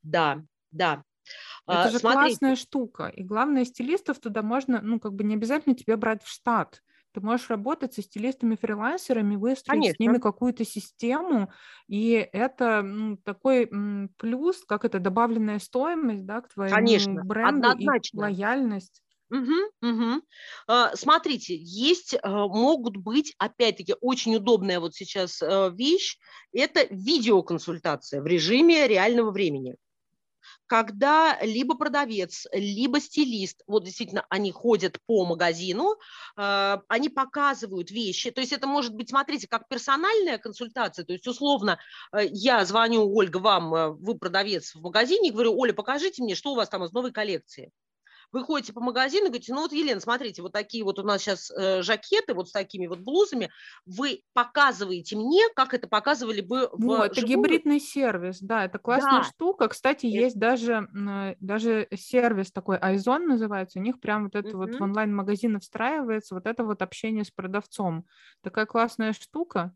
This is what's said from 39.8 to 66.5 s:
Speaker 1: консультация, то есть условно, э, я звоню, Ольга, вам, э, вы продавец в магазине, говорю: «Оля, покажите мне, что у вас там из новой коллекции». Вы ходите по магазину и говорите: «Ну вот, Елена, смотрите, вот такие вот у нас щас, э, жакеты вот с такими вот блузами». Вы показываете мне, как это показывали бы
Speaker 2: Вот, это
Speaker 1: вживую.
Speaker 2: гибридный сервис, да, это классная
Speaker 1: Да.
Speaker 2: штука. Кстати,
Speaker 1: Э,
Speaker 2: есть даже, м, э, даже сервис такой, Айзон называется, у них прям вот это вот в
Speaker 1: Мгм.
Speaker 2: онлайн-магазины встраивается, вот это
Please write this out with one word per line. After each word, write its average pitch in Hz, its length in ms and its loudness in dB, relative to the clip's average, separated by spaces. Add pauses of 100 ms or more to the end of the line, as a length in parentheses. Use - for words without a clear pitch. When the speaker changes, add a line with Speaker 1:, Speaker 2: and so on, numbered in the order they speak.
Speaker 1:
консультация, 226 640 -6
то 175 100 -8
есть 185 140 -10
условно, 247 500 0 (360)
э, 208 180 2
я 214 340 4
звоню, 226 480 4
Ольга, 185 240 2
вам, 180 360 2
э, 160 160 2
вы 180 280 -6
продавец 190 560 -4
в 160 80 -20
магазине, 247 500 2
говорю: 226 260 2
«Оля, 254 160 2
покажите 285 480 -4
мне, 202 140 -2
что 277 160 -6
у 254 40 -2
вас 214 140 0
там 185 140 -6
из 165 80 -8
новой 247 200 -4
коллекции». 190 600 -8 (600)
Вы 254 120 -6
ходите 285 300 -4
по 233 80 -14
магазину 262 440 0
и - 20 0
говорите: 240 260 -6
«Ну 294 80 -2
вот, 330 100 -4
Елена, 285 280 -2
смотрите, 233 420 -4
вот - 100 -12
такие 214 320 -6
вот 196 160 -2
у 196 40 -8
нас 202 180 0
щас, - 300 -4
э, 190 300 0
жакеты 226 520 0
вот 175 160 -6
с - 20 -20
такими 190 360 -6
вот 175 120 -8
блузами». 262 500 0 (360)
Вы 240 360 -4 (120)
показываете 214 840 0
мне, 285 260 4 (140)
как 262 180 0
это 247 140 -4
показывали 226 540 0
бы 240 360 -2
Speaker 2:
Вот, 220 340 2
это 254 80 0
Speaker 1:
вживую. - 0 -
Speaker 2:
гибридный 294 600 2
сервис, 190 600 -2
да, 196 240 -2
это 190 140 -8
классная 262 440 2
Speaker 1:
Да. - 0 -
Speaker 2:
штука. 277 460 -2
Кстати, 262 460 -2
Speaker 1:
Э, 226 100 2
Speaker 2:
есть 240 140 0
даже, 233 340 2 (220)
м, 202 140 -6
э, 196 300 -6
даже 214 560 0
сервис 226 560 0
такой, 190 280 -4
Айзон 196 480 0
называется, 208 520 -2
у 190 40 -6
них 247 180 -4
прям 214 240 -2
вот 202 100 -8
это 208 220 -6
вот 185 220 -6
в - 20 -8
Speaker 1:
Мгм. - 20 0
Speaker 2:
онлайн-магазины 202 800 0
встраивается, 233 720 -4
вот 185 120 -8
это 233 180 -4